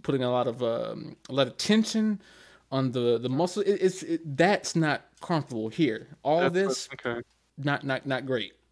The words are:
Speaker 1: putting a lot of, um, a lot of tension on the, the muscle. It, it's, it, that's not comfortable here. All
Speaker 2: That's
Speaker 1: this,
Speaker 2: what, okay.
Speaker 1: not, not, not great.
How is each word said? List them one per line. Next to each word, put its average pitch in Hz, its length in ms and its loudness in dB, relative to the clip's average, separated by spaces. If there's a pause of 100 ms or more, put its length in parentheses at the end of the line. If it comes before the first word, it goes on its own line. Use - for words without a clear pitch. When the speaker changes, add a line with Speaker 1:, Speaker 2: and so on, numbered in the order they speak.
Speaker 1:
putting 139 220 0
a 123 60 0
lot 123 180 2
of, 123 140 -4
um, 113 540 -4 (120)
a - 40 -10
lot 135 140 2
of 123 100 -12
tension 214 640 2 (520)
on 131 200 0
the, 120 260 2
the 123 100 -2
muscle. 175 340 0
It, 196 180 2
it's, 185 220 0
it, 160 340 -4
that's 185 380 2
not 156 300 2 (160)
comfortable 131 480 -2
here. 113 400 0 (160)
All 156 160 4
Speaker 2:
That's - 140 2
Speaker 1:
this, 185 340 0
Speaker 2:
what, - 180 -12
okay. 120 160 -4 (340)
Speaker 1:
not, 143 280 -2
not, 135 220 -4
not 127 200 -4
great. 123 260 -4 (200)